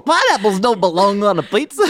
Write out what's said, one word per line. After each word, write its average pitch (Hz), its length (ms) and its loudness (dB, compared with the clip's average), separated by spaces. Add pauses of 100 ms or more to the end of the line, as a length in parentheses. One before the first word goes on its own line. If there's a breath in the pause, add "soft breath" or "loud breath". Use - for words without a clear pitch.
Pineapples 277 600 0
don't 226 200 0
belong 196 420 0
on 202 160 2
a 156 40 -4
pizza. 294 480 -2